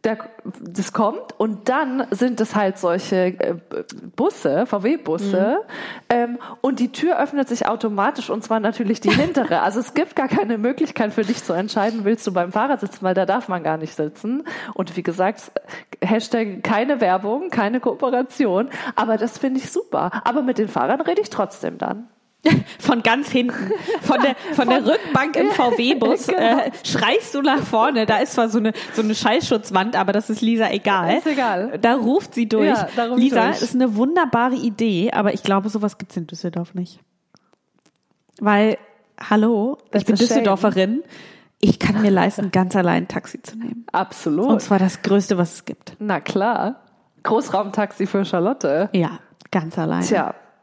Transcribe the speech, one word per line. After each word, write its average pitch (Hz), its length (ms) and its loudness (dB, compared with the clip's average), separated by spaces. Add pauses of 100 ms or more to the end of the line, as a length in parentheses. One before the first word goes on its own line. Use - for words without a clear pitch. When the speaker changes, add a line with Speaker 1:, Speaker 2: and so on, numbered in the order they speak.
Speaker 1:
Der, 220 160 -2 (420)
das 180 320 -8
kommt 254 460 0
und 214 280 -2
dann 262 440 0
sind 240 280 0
es 220 160 -2
halt 190 220 0
solche, 185 380 0 (240)
äh, - 160 0 (600)
Busse, 220 520 0
V-W-Busse, 202 960 0
Speaker 2:
Mhm. - 20 -12 (440)
Speaker 1:
ähm, 240 280 0 (240)
und 254 180 0
die 247 120 0
Tür 330 280 0
öffnet 277 300 -2
sich - 160 -2
automatisch 226 640 -2
und - 140 -4
zwar 226 160 -2
natürlich 214 420 -2
die - 80 2
hintere. 277 520 2
Speaker 2:
<laughs> - 20 2
Speaker 1:
Also 196 160 0
es - 160 -8
gibt 302 200 0
gar 269 120 0
keine 226 320 0
Möglichkeit 240 520 0
für 220 120 0
dich 214 200 -2
zu 180 100 -4
entscheiden, 208 520 0
willst 220 220 0
du 196 40 -4
beim 180 200 0
Fahrer 240 260 0
sitzen, - 240 -10
weil 185 140 0
da 190 100 2
darf 214 220 -2
man 175 160 -4
gar 160 140 -2
nicht 156 180 -10
sitzen. 208 480 -6 (320)
Und 165 200 -6
wie 180 60 -4
gesagt, 185 500 -2 (520)
Hashtag 220 580 -2
keine 240 400 0
Werbung, 214 480 0
keine 226 300 0
Kooperation, 247 880 0 (260)
aber 226 220 2
das 220 220 -4
finde 262 200 -2
ich - 120 -10
super. 180 400 -2 (120)
Aber 262 200 0
mit 247 160 0
den 208 80 0
Fahrern 214 340 0
rede 349 200 0
ich 415 100 -6
trotzdem - 480 -4
dann. 226 300 -6 (360)
Speaker 2:
<laughs> - 340 2
Von 240 220 2
ganz 240 300 0
hinten. 247 400 -2 (320)
Von 254 180 2
der, 262 140 2 (180)
von 254 160 4
der 262 140 4
Speaker 1:
Von 220 80 2
Speaker 2:
Rückbank 302 440 0
im 392 140 4
Speaker 1:
<laughs> - 0 -
Speaker 2:
V-W-Bus, 247 760 2
Speaker 1:
Genau. - 120 0 (200)
Speaker 2:
äh, - 100 0 (140)
schreist 277 500 0
du 285 80 -2
nach 277 220 4
vorne. 233 420 2
Da 214 120 2
ist - 160 -2
zwar 226 160 2
so 220 100 2
eine, 214 140 0 (200)
so 226 80 0
eine 214 140 2
Schallschutzwand, 220 840 0
aber 190 120 2
das 208 180 0
ist 214 120 -2
Lisa 226 280 2
egal. 196 480 2
Speaker 1:
Ist 339 80 -2
egal. 240 560 0
Speaker 2:
Da 233 140 4
ruft 262 400 0
sie 233 120 0
durch. 220 200 4
Speaker 1:
Ja, 208 280 2
da 240 120 0
ruft 247 120 2
Speaker 2:
Lisa, 240 280 4
Speaker 1:
durch. - 160 -2
Speaker 2:
ist 240 100 -4
eine 247 220 2
wunderbare 262 580 2
Idee, 220 580 0
aber 202 220 2
ich - 80 -6
glaube, 196 280 2
sowas 208 280 -4
gibt's - 200 -10
in 165 100 -6
Düsseldorf 175 480 -8
nicht. 180 240 -8 (1400)
Weil, 208 380 4 (500)
hallo, 214 520 2 (100)
Speaker 1:
That's 202 140 0
Speaker 2:
ich - 20 -6
bin 220 80 2
Speaker 1:
a 202 40 2
shame. 233 100 4
Speaker 2:
Düsseldorferin. 208 760 2 (560)
Ich - 200 4
kann 208 240 0
mir 202 80 4
leisten, 190 400 2
ganz 185 240 2
allein 175 300 2
ein - 20 -20
Taxi - 340 -10
zu - 160 -18
nehmen. 233 340 -10
Speaker 1:
Absolut. 156 580 -2
Speaker 2:
Und 214 120 4
zwar 202 160 2
das 185 240 0
Größte, 196 380 2
was 170 160 0
es - 100 -18
gibt. - 320 -14
Speaker 1:
Na 202 220 -2
klar. 214 600 -2 (420)
Großraumtaxi 202 840 -2
für 196 180 0
Charlotte. 180 720 0
Speaker 2:
Ja, 165 240 0 (320)
ganz 170 300 -4
alleine. 165 260 -2
Speaker 1:
Tja. 180 300 0 (280)